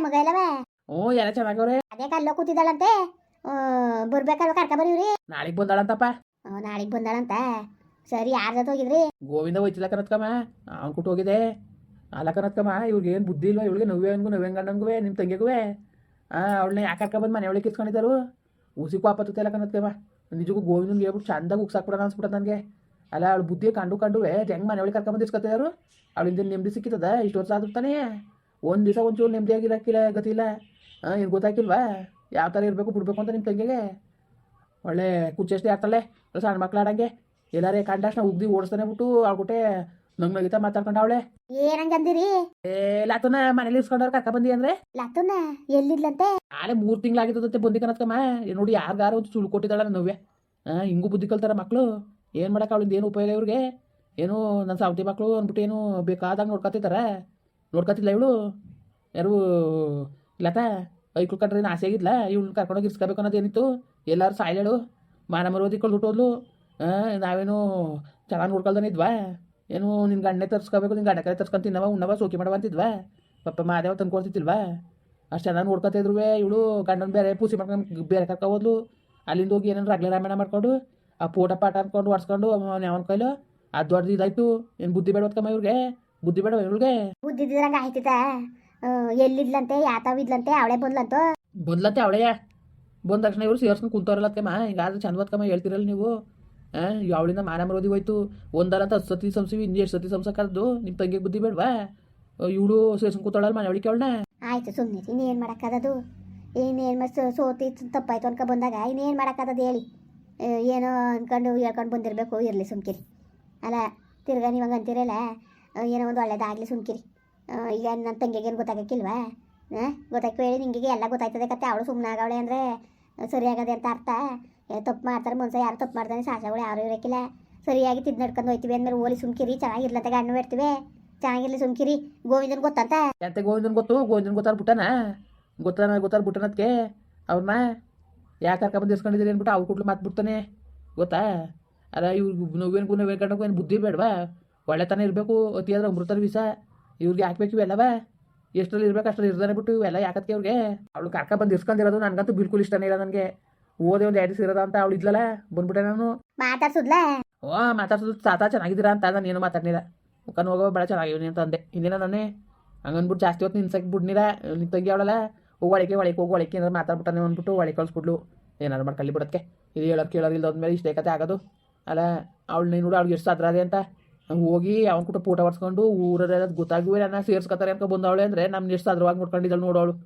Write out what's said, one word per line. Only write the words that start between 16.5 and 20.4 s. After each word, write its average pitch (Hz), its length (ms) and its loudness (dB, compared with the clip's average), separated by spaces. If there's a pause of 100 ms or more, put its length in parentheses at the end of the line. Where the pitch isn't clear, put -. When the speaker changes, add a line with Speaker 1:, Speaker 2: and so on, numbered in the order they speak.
Speaker 2:
ಅವಳನ್ನ 190 180 0
ಯಾಕೆ 185 200 0
ಕರ್ಕ 208 180 -2
ಬಂದ್ 220 180 0
ಮನೆ 202 140 -2
ಒಳಗೆ 196 120 0
ಕಿತ್ಕೊಂಡಿದ್ದಾರು? 226 760 0 (420)
ಉಸಿ 156 200 -4
ಕೋಪ 208 220 2
ಹತ್ತುತ್ತೆ 208 220 -4
ಅಲ್ಲ 208 160 -2
ಕಣತ್ಕಮ್ಮ. 208 280 -2 (500)
ನಿಜಕ್ಕೂ 180 240 -2